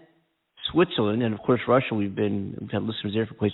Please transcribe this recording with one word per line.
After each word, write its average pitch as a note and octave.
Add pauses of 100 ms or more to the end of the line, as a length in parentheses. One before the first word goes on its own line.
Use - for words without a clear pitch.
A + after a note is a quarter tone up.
(720)
Switzerland, B2
and A2
of G2+
course B2
Russia. B2
We've G2+
been, G2+
we've G#2+
had G2+
listeners G#2
there A2
for -
quite G#2